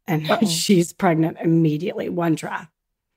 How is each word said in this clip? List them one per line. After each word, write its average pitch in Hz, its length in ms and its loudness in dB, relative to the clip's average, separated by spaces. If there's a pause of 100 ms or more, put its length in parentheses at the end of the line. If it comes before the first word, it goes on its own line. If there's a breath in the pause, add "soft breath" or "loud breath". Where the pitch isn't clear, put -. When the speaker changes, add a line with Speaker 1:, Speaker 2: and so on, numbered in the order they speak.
Speaker 1:
And 156 240 -2
<laughs> - 0 -
Speaker 2:
Uh-oh. 180 160 2
Speaker 1:
she's 170 460 2
pregnant 165 500 0
immediately, 165 680 0
one 170 280 -2
try. 185 320 -10 (480)